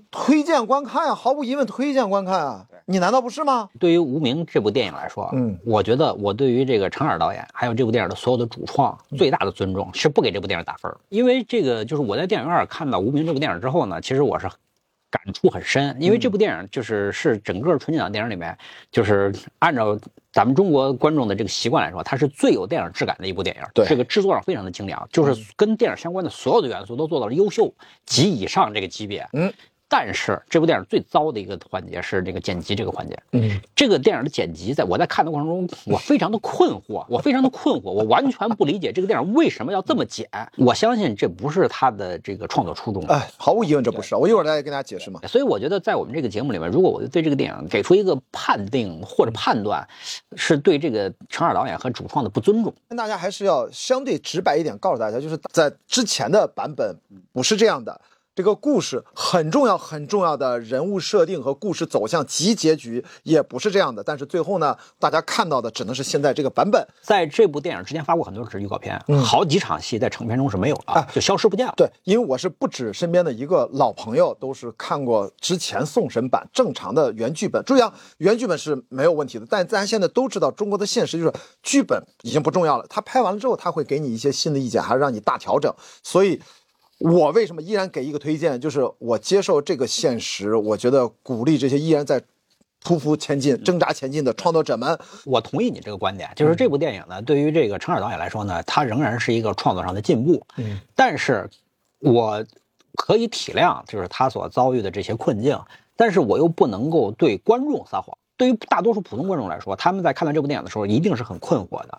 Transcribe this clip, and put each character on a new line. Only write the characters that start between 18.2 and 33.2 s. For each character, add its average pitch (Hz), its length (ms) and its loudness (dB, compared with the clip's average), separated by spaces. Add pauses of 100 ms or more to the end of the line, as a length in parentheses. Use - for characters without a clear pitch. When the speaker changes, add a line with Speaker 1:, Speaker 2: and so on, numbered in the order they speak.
Speaker 2:
影 117 80 -4
里 101 60 -6
面， 85 200 -10 (360)
就 120 100 2
是 98 320 2 (240)
按 160 160 2
照 107 240 0 (340)
咱 101 140 4
们 135 80 4
中 190 160 4
国 135 220 4
观 151 220 2
众 135 120 2
的 101 80 0
这 104 80 -2
个 98 60 -4
习 - 200 -2
惯 120 160 2
来 78 60 -4
说， 85 120 -8
它 - 140 -4
是 139 120 2
最 233 240 2
有 98 140 0
电 143 160 -2
影 - 100 -8
质 131 140 -4
感 - 120 -4
的 92 80 -10
一 95 60 -4
部 90 100 -4
电 87 140 -4
影， - 60 -14 (100)
Speaker 1:
对。 107 140 6
Speaker 2:
这 143 100 4
个 123 80 2
制 - 180 0
作 190 100 2
上 120 100 0
非 - 120 -4
常 104 100 -6
的 92 60 -8
精 98 160 -10
良， - 240 -8
就 160 140 4
是 117 220 0 (100)
跟 214 200 2
电 214 140 2
影 - 60 -6
相 170 160 -8
关 185 120 -4
的 151 60 -4
所 - 260 0
有 233 40 4
的 147 80 -2
元 98 160 -8
素 120 120 -12
都 156 100 -2
做 156 140 -2
到 110 60 -2
了 110 60 -4
优 190 160 2
秀 190 240 0 (320)
及 180 260 2
以 101 160 -2
上 131 280 0
这 107 60 -4
个 95 80 -4
级 - 180 -12
别。 95 260 -8
Speaker 1:
嗯。 175 200 -2 (380)
Speaker 2:
但 151 220 0
是 - 260 -2 (120)
这 165 100 4
部 165 60 2
电 151 120 4
影 92 60 -8
最 - 160 0
糟 156 320 0
的 110 80 -6
一 92 60 -8
个 95 120 -8 (120)
环 95 180 -6
节 87 140 -8
是 95 200 -2
这 90 80 -4
个 90 80 -6
剪 90 220 -4
辑 101 140 -4
这 104 100 -2
个 92 60 -4
环 - 180 -8
节。 - 100 -12 (140)